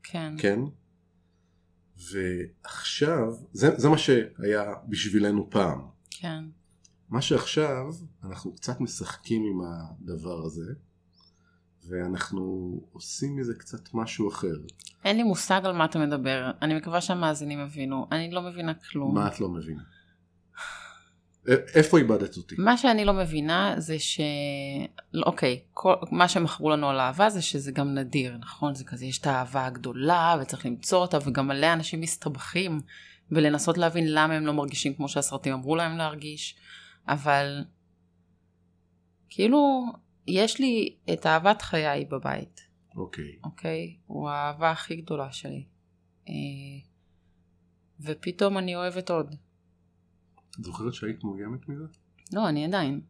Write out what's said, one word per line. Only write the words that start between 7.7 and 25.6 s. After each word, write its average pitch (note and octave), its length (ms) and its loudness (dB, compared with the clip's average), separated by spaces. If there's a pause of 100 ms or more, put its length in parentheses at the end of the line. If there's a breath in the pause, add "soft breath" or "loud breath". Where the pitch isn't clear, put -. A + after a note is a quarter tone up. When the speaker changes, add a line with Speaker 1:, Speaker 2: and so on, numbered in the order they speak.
Speaker 2:
אנחנו F#2 300 -10
קצת - 280 -6
משחקים A2 640 -4
עם F#2 160 -2
הדבר E2 840 -8
הזה, E2 280 -8 (1160 soft breath)
ואנחנו F#2 840 -4 (200)
עושים - 420 -6
מזה A#2+ 180 -4
קצת - 400 -14
משהו A2+ 360 -2
אחר. E2+ 260 -4 (500)
Speaker 1:
אין G#3 120 4
לי A#3 60 2
מושג F#3+ 400 2
על F#3 100 0
מה E3 120 4
אתה D#3+ 140 -2
מדבר. C3+ 520 0 (100)
אני D#3 140 2
מקווה E3 260 -2
שהמאזינים D3+ 580 -2
הבינו. C#3 520 -6
אני E3 200 -2
לא F3+ 100 -2
מבינה F3 320 -6
כלום. C#3 420 -2
Speaker 2:
מה G2+ 120 2
את - 120 -4
לא F#2+ 100 -2
מבינה? D#2 320 -8 (1700 loud breath)
א-, - 20 8 (240)
איפה D#3 220 10
איבדת A2 400 4
אותי? F2 200 -12
Speaker 1:
מה A3+ 200 6
שאני A3 280 6
לא G3+ 80 6
מבינה E3+ 640 0
זה D#3+ 220 -4
ש-, - 220 -2 (920)
לא, D#3+ 120 0
אוקיי, C3+ 340 2 (140)